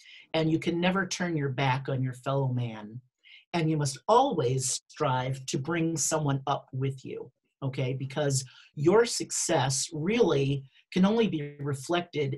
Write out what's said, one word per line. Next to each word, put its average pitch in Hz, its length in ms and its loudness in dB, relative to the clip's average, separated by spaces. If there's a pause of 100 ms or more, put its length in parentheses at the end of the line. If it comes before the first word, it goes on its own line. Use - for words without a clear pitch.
(340)
And 160 160 2
you 160 80 2
can 170 220 -2
never 185 260 2
turn 175 300 -4
your 139 120 -2
back 135 400 0
on 135 140 -2
your 127 120 -2
fellow 139 340 -2
man. 113 520 -6 (520)
And 165 160 0
you 160 80 2
must 147 300 -2
always 151 840 2
strive 131 580 -2
to 165 120 -2
bring 165 380 -2
someone 147 500 0
up 143 260 -4
with 135 320 -4
you, - 260 -12 (320)
okay? 135 320 -2
Because 135 500 -2 (320)
your 180 280 6
success - 880 -2
really 151 720 2 (300)
can 185 120 4
only 220 220 4
be 147 320 -4
reflected 143 800 -2